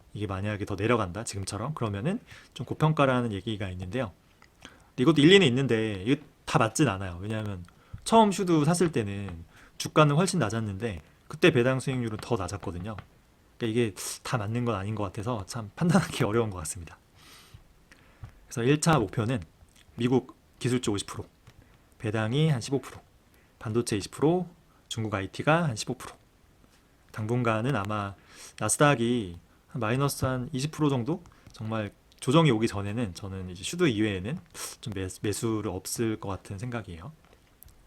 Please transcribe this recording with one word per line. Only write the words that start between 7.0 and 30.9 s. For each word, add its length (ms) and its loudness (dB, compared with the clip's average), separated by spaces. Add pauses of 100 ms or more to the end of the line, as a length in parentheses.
왜냐하면 420 -6 (400)
처음 260 8
슈드 360 2
샀을 260 2
때는 520 -4 (340)
주가는 360 4
훨씬 240 2
낮았는데 640 -2 (280)
그때 220 4
배당 300 4
수익률은 400 -4
더 160 -2
낮았거든요. 580 -6 (640)
그러니까 100 -2
이게 280 0 (280)
다 140 -2
맞는 300 -2
건 80 0
아닌 200 -4
것 100 -4
같아서 420 -6
참 300 -10
판단하기 480 2
<laughs> 0 -
어려운 260 2
것 80 -10
같습니다. 400 -10 (1600)
그래서 160 2
일 100 4
차 200 4
목표는 420 -2 (540)
미국 400 2 (240)
기술주 320 0
오십 160 -4
프로, 180 -10 (720)
배당이 520 0
한 100 0
십오 200 -2
프로, 200 -16 (580)
반도체 380 -2
이십 160 -6
프로, 360 0 (400)
중국 240 -4
아이티가 520 0
한 100 -2
십오 200 -6
프로. 200 -12 (960)
당분간은 640 0
아마 400 -2 (460)
나스닥이 800 2 (300)
한 120 -8
마이너스 440 0
한 280 -2
이십 180 -2
프로 180 0
정도? 320 0 (300)